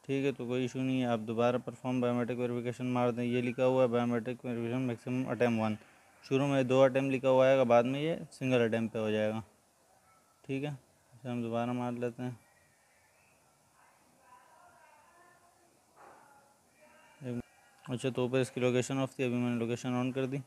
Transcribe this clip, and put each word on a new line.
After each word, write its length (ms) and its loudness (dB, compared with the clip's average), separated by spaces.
ठीक 220 -2
है। 60 2
तो 160 -8
कोई 180 -2
इशू 140 -6
नहीं 200 0
है। 80 0
आप 140 2
दोबारा 380 2
perform 420 -6
biometric 360 0
verification 500 -4
मार 240 2
दें। 120 -4
ये 180 0
लिखा 220 -2
हुआ 180 4
है 80 4
biometric 560 -2
verification 360 -4
maximum 500 -4
attempt 300 2
one, 160 0
शुरू 220 0
में 200 2
दो 140 6
attempt 300 4
लिखा 180 0
हुआ 180 6
आएगा, 180 6
बाद 200 6
में 160 -2
ये 160 -2
single 340 2
attempt 280 -2
पे 60 -4
हो 120 0
जाएगा, 320 -2
ठीक 200 -6
है। 80 -6
इसे 160 -14
हम 140 -4
दोबारा 300 -2
मार 200 -4
लेते 300 -8
हैं। 160 -8
एक, 200 -8
अच्छा, 240 -4
तो 160 0
ऊपर 140 0
इसकी 220 -2
location 380 0
off 200 -4
थी, 40 0
अभी 120 0
मैंने 240 0
location 420 -2
on 140 -2
कर 120 -2
दी। 200 -6